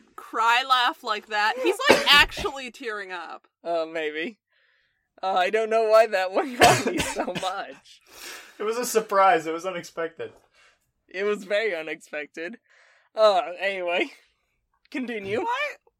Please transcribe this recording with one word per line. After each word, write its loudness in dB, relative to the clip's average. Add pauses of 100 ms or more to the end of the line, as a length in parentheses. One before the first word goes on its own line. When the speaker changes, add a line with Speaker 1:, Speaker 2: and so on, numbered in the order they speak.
(160)
Speaker 1:
cry 0
laugh 2
like -4
that. 0
He's, 2 (140)
like, 4
actually 2
tearing -10
up. -14 (160)
Speaker 2:
Uh, -2
maybe. -6 (840)
Uh, -2
I 2
don't -2
know 4
why 8
that -2
one -2
got 6
me -4
so -6
Speaker 3:
<laughs> -8
Speaker 2:
much. -10 (580)
Speaker 3:
It -6
was -4
a -4
surprise. 2
It -4
was -8
unexpected. -8 (760)
Speaker 2:
It -8
was -4
very -2
unexpected. -10 (580)
Uh, 6 (180)
anyway. -2 (800)
Continue. -6
Speaker 1:
Why, -4 (320)